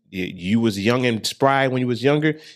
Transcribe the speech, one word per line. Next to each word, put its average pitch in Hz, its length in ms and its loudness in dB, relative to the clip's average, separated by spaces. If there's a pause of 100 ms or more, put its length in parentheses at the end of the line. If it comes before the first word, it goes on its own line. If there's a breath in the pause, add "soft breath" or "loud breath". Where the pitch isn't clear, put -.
(120)
You, 92 140 -6
you 92 340 -2
was 110 200 0
young 120 280 2
and 110 180 -2
spry 135 420 0
when 127 140 -2
you 127 60 -2
was 117 160 -4
younger. 151 360 2 (160 loud breath)